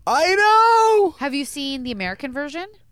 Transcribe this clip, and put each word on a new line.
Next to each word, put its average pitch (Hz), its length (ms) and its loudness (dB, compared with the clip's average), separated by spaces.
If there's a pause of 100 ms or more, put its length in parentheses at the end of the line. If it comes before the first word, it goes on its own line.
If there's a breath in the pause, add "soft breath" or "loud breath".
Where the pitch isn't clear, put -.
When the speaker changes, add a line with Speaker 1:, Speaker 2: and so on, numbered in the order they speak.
Speaker 1:
I 311 280 0
know! 440 840 4
Speaker 2:
Have 269 160 -6
you 285 100 -6
seen 277 380 -8
the 247 100 -8
American 202 400 -8
version? 294 340 -10 (240)